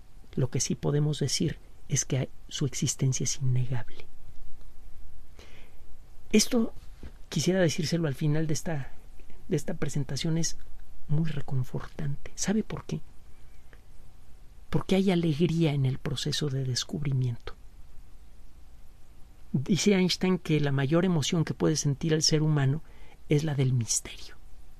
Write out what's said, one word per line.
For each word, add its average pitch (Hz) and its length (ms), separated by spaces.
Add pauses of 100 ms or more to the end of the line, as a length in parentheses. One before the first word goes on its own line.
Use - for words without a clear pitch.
(340)
Lo 135 160
que 135 100
sí - 140
podemos 147 460
decir 147 400 (280)
es - 160
que 131 260 (180)
su - 180
existencia 135 600
es - 140
innegable. 127 680 (2250)
Esto 220 420 (560)
quisiera 180 300
decírselo 165 480
al 135 80
final 156 320
de 156 60
esta, 147 380 (560)
de 180 80
esta 160 200
presentación, 147 640
es - 180 (520)
muy 156 200
reconfortante. 143 1040
¿Sabe - 300
por - 220
qué? 156 160 (1700)
Porque - 240
hay 190 160
alegría 165 600
en 135 120
el 131 140
proceso 147 500
de 135 140
descubrimiento. 127 880 (2000)
Dice 165 400
Einstein 185 460
que 156 200
la 147 120
mayor 139 340
emoción 165 400
que - 80
puede 165 220
sentir 147 380
el 156 100
ser 156 180
humano 151 400 (480)
es 147 140
la 151 100
del 131 200
misterio, - 640 (420)